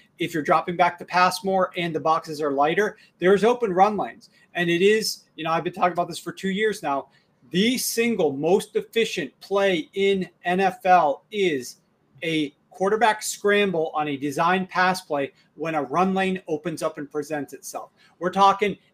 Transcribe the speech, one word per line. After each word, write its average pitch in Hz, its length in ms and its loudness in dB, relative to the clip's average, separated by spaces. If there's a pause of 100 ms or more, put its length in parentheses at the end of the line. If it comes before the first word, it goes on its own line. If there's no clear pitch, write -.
(180)
if 165 140 -6
you're 156 100 -2
dropping 170 340 2
back 175 220 2
to 147 60 -16
pass 180 400 0
more 190 320 0
and 170 180 -4
the 151 60 -4
boxes 156 400 -2
are 147 120 -2
lighter. 165 440 0 (220)
There's 190 260 4
open 233 280 2
run 202 260 4
lanes. 120 320 -10 (240)
And 170 160 0
it 170 100 2
is, 214 440 2 (120)
you 160 80 -10
know, 160 60 -2
I've 165 140 0
been 175 100 -6
talking 180 180 0
about 175 160 -2
this 165 100 -10
for - 140 -12
two - 160 -8
years 202 340 -4
now. 139 260 -4 (420)
The 220 260 2
single 214 560 0
most 160 420 0
efficient 196 640 -4
play 190 520 0
in 196 360 0 (160)
N 180 160 0
F 190 260 -2
L 165 440 4
is 170 460 -2 (460)
a 156 320 -2 (160)
quarterback 214 520 0
scramble 196 720 0
on 151 140 -2
a 143 80 -4
design 165 500 0
pass 185 360 0
play 143 300 -4 (220)
when 160 200 -6
a 147 80 0
run 175 320 0
lane 190 340 -2
opens 160 340 -6
up 156 160 -4
and 143 120 -12
presents 147 420 -8
itself. - 380 -14 (280)
We're 180 120 -2
talking 196 480 2 (160)